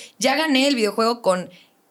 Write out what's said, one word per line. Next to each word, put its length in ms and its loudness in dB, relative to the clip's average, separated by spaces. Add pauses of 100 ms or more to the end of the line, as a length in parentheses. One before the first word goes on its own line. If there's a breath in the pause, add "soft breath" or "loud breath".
(200 loud breath)
ya 160 0
gané 320 2
el 80 2
videojuego 460 0
con 280 -2 (420 loud breath)